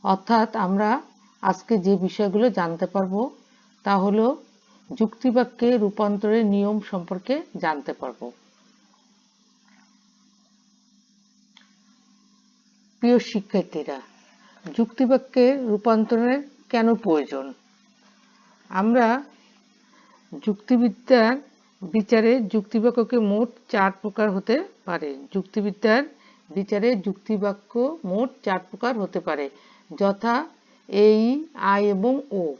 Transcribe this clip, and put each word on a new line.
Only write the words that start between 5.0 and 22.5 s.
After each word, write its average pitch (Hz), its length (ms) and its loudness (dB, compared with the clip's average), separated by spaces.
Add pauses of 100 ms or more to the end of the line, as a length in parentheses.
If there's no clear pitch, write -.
রূপান্তরের 208 720 0
নিয়ম 202 340 0
সম্পর্কে 196 640 -6 (140)
জানতে 151 360 -4
পারবো। 120 400 -12 (4000)
প্রিয় 240 180 6
শিক্ষার্থীরা, 165 840 -4 (760)
যুক্তিবাক্যে 254 800 2
রূপান্তরের 226 880 0 (260)
কেন 226 260 2
প্রয়োজন? 143 580 -2 (1160)
আমরা 233 540 2 (1200)
যুক্তিবিদ্যার 233 880 2 (460)
বিচারে 220 580 2
যুক্তিবাক্যকে 226 760 0